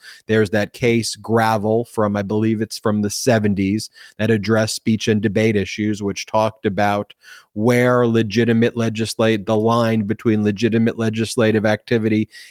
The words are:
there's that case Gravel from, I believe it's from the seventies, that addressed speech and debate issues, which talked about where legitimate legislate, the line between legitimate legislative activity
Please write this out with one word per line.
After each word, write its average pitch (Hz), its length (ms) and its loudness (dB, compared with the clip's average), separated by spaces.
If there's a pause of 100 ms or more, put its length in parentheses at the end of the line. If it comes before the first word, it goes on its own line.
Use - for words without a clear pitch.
(260)
there's 107 240 2
that 104 240 -2
case 117 420 0
Gravel 110 680 0
from, 104 280 -2
I 104 60 -2
believe 107 400 0
it's 110 160 -8
from 107 240 -2
the 101 80 0
seventies, 104 800 0 (300)
that 107 120 0
addressed 110 460 0
speech 110 320 -2
and 107 140 2
debate 110 340 0
issues, 104 460 -4
which 98 240 -6
talked 110 400 -2
about 104 480 -2 (400)
where 123 520 2
legitimate 113 720 2
legislate, 110 680 -2
the 110 100 0
line 113 460 2
between 107 420 0
legitimate 110 540 0
legislative 110 680 0
activity 110 640 0 (220)